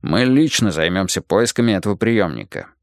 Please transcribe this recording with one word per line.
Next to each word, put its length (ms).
Мы 240
лично 460
займёмся 500
поисками 520
этого 240
приёмника. 720